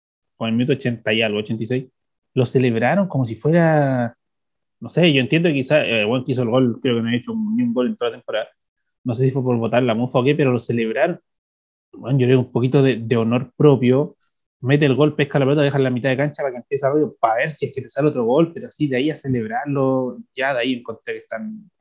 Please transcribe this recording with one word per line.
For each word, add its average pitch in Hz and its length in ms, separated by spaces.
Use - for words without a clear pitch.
con 113 120
el 113 60
minuto 127 180
ochenta 120 400
y 113 80
algo, 107 180
ochenta 110 240
y - 20
seis, 127 200
lo 127 120
celebraron 127 600
como 135 180
si 113 100
fuera, 147 800
no 120 100
sé, 170 220
yo 135 100
entiendo 165 280
que 147 60
quizá, 139 300
eh, 113 160
el 104 60
weón 127 180
que 139 80
hizo 123 100
el 117 60
gol, 120 320
creo 123 160
que 113 40
no 113 80
ha 120 60
hecho 120 180
ni 110 300
un 120 100
gol 123 140
en 110 80
toda 120 160
la 123 60
temporada. 120 300
No 123 120
sé 127 100
si 131 60
fue 127 120
por 123 140
botar 113 240
la 120 140
mufa 123 240
o 123 40
qué, 143 120
pero 143 160
lo 123 80
celebraron. 117 600
Bueno, 131 260
yo 123 80
creo 127 120
un 123 120
poquito 135 320
de, 131 140
de 113 200
honor 117 400
propio. 135 600
Mete 147 240
el 135 80
gol, 147 220
pesca 147 240
la 135 60
pelota, 147 180
deja 143 140
en 135 80
la 127 40
mitad 123 220
de 127 60
cancha 147 260
para 135 100
que 123 40
empiece - 280
a 135 60
rollo, 147 280
para 113 180
ver 147 120
si 147 160
es 123 80
que 127 80
te 113 80
sale 147 200
otro 127 160
gol, 160 280
pero 120 140
así - 200
de 127 100
ahí 139 120
a 151 60
celebrarlo, 131 1040
ya 131 180
de 123 60
ahí 131 160
encontré 117 380
que 110 80
están 110 600